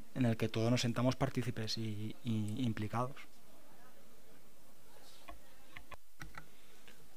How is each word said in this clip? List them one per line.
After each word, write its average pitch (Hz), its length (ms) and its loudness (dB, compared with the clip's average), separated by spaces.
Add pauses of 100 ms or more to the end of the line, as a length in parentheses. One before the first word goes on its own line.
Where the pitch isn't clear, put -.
(140)
en 127 120 4
el 113 120 6
que 113 100 4
todos 113 220 4
nos 120 120 6
sentamos 120 340 4
partícipes 117 640 2
y, 107 440 -2
y 107 400 2
implicados. 113 520 0 (4000)